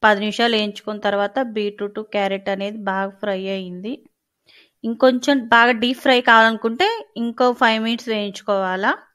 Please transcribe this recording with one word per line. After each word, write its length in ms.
పది 180
నిమిషాలు 340
వేయించుకున్న 460
తర్వాత 400
బీట్రూట్, 500
క్యారెట్ 400
అనేది 340
బాగా 320
ఫ్రై 340
అయింది. 440
ఇంకొంచెం 540
బాగా 280
డీప్ 260
ఫ్రై 200
కావాలనుకుంటే 680
ఇంకో 360
ఫైవ్ 280
మినిట్స్ 280
వేయించుకోవాలా. 840